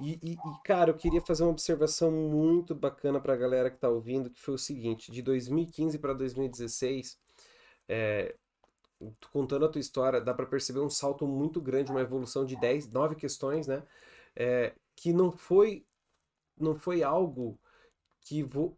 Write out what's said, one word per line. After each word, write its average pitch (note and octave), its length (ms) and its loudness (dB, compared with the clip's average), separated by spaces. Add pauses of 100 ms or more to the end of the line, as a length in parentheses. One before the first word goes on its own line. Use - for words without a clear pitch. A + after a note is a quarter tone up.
E, D#3 200 -6
e, E3 120 -8
e, E3 320 -12
cara, F3 240 4
eu D#3 60 4
queria E3 260 2
fazer D#3+ 220 0
uma E3+ 80 6
observação D#3 600 2
muito D#3+ 640 2
bacana C#3 460 0
pra C3+ 160 2
galera B2+ 320 2
que B2+ 80 -10
tá C3 100 0
ouvindo, B2 420 0
que - 120 -20
foi C#3 140 -4
o B2+ 40 -4
seguinte: A#2 520 -4
de B2 100 -8
dois B2+ 260 0
mil D#3 160 0
e E3 40 -6
quinze D3+ 320 -2
pra C#3+ 140 -2
dois C3 200 -4
mil C3+ 120 -2
e B2+ 40 -4
dezesseis, B2 680 -6 (720)
é, G#2+ 480 -2 (840)
tu - 120 -20
contando C#3 340 0
a D#3 40 2
tua D#3 100 -6
história, C3 400 0
dá A#2+ 140 0
pra B2+ 120 -4
perceber C3 340 -4
um C#3+ 100 0
salto C#3+ 380 -2
muito D3+ 340 -2
grande, C3+ 300 0
uma C3 100 0
evolução C3 420 -2
de C3 120 -4
dez, B2 360 0
nove D3+ 240 0
questões, C#3+ 520 -4
né? C3+ 160 -4 (520)
É, B2 400 0 (200)
que E3+ 180 0
não F3 180 4
foi, G3+ 520 4 (760)
não D#3 160 0
foi F3 260 -2
algo C#3 580 0 (640)
que D3+ 220 -4
vo-, C#3 340 -4